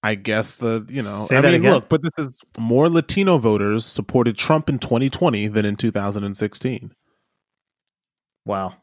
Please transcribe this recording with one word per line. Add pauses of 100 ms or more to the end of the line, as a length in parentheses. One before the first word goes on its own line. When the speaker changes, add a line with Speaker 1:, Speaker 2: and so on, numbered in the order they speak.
Speaker 1:
I
guess
the,
you
know,
Speaker 2:
Say
Speaker 1:
I
Speaker 2:
that
Speaker 1:
mean,
Speaker 2:
again.
Speaker 1:
look,
but
this
is (200)
more
Latino
voters
supported
Trump
in
twenty
twenty
than
in
two
thousand
and
sixteen. (1500)
Speaker 2:
Wow.